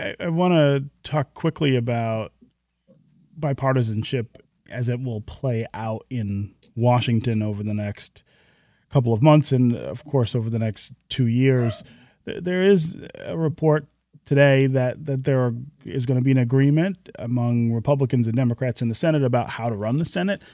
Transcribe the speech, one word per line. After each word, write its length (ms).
I, 40
I 40
wanna 560
talk 320
quickly 420
about 560
bipartisanship 880
as 180
it 140
will 200
play 500
out 380
in 440
Washington 680
over 200
the 120
next 480
couple 220
of 100
months 280
and, 240
of 300
course, 300
over 160
the 80
next 340
two 180
years. 560
Th-, 160
there 200
is 340
a 120
report 520
today 440
that, 380
that 180
there 160
are, 140
is 220
gonna 140
be 100
an 80
agreement 680
among 540
Republicans 560
and 80
Democrats 460
in 60
the 60
Senate 300
about 240
how 200
to 60
run 220
the 80
Senate 380